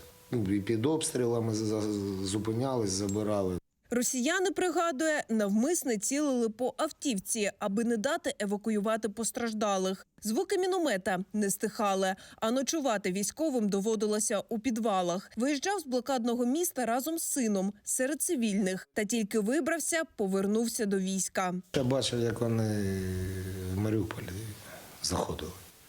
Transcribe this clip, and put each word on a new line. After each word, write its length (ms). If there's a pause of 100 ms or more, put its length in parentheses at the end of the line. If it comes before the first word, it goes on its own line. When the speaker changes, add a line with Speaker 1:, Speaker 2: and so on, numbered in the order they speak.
(300)
Speaker 1:
Ну, 240
і 60
під 260
обстрілами 680
за-, 100
за-, 600
зупинялись, 680
забирали. 680 (320)
Speaker 2:
Росіяни, 600
пригадує, 800
навмисне 680
цілили 500
по 280
автівці, 840
аби 260
не 120
дати 420
евакуювати 680
постраждалих. 1000 (160)
Звуки 360
міномета 720
не 180
стихали, 640 (260)
а 100
ночувати 640
військовим 560
доводилося 800
у 100
підвалах. 800
Виїжджав 440
з 60
блокадного 600
міста 400
разом 320
з 40
сином 500 (120)
серед 380
цивільних. 720
Та 100
тільки 340
вибрався, 640 (140)
повернувся 680
до 120
війська. 560 (220)
Speaker 1:
Я 80
бачив, 360
як 200
вони 600 (760)
в 40
Маріуполі 480 (760)
заходили. 500 (360)